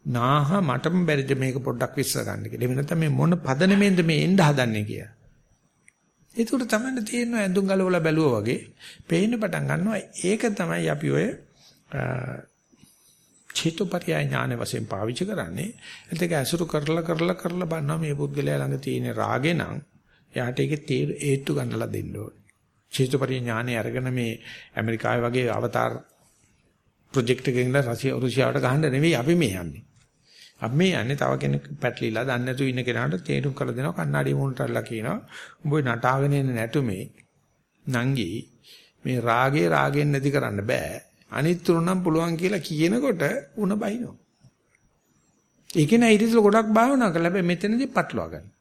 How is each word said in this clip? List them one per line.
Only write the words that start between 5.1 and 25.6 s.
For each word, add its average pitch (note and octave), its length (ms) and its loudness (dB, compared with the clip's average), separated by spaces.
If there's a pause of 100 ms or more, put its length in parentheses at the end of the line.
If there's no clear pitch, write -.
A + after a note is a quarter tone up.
ඒකට A#3 340 0
තමයි B3 340 0
තේරෙනවා A#3+ 380 -2
ඇඳුම් G3 260 2
ගලවලා F#3 340 4
බැලුවා D#3 400 4
වගේ A2 180 -2 (460)
පේන්න G3 300 2
පටන් E3+ 320 -2
ගන්නවා. F3+ 320 0 (220)
ඒක G3+ 220 0 (100)
තමයි E3+ 360 -2
අපි D3+ 220 -2
ඔය, D3+ 160 2 (640)
අ, - 120 -6 (1500)
චේතෝපරියාය E3 760 -2
ඥාන B2+ 320 -2
වශයෙන් A#2 300 -6
පාවිච්චි A2+ 380 -4
කරන්නේ. D3 440 -6 (360)
ඒත් E3 180 -4
ඒක E3+ 100 0
ඇසුරු E3 340 0
කරලා, D#3 360 -2
කරලා, E3 340 -2
කරලා F3+ 320 -6
බලනවා D#3+ 300 -2
මේ D3+ 160 -2
පුද්ගලයා C#3+ 440 -2
ළඟ C#3 220 -4
තියෙන B2 340 -4
රාගේ A#2 400 0
නම් - 220 -4 (560)
එයාට B2 280 -4
ඒකේ D3 240 -2
තේ-, C#3+ 340 -2
හේතු C3+ 340 -2
ගන්නලා A#2 360 -4
දෙන්න G2+ 260 -6
ඕනේ. - 300 -12 (480)
චේතෝපරියාය C3 500 0
ඥානය A#2+ 320 -2
අරගෙන B2 360 -2
මේ A#2+ 220 -2 (380)
ඇමරිකාවේ A2+ 540 0
වගේ B2 260 0
අවතාර A#2 420 0 (1200)